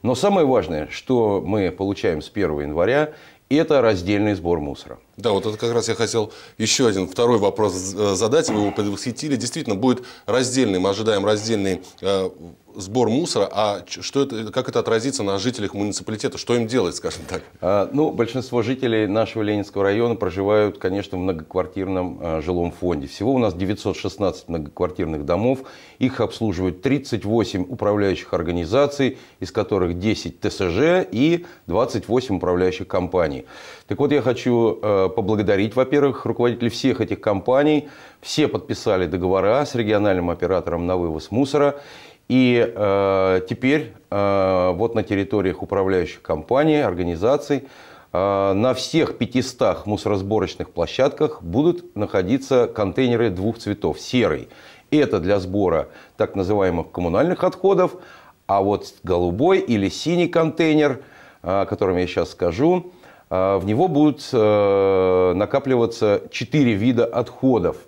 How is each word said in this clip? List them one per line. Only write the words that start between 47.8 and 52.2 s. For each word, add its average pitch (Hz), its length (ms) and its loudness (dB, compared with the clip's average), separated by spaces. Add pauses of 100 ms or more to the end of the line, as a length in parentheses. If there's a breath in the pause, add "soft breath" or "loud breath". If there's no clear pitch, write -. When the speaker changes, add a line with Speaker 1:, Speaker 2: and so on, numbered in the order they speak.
Speaker 1:
э, 98 400 2
на 117 220 2
всех 147 420 -2
пятистах 117 720 -2
мусоросборочных 101 840 -2
площадках 139 680 -2
будут 143 540 0
находиться 107 720 0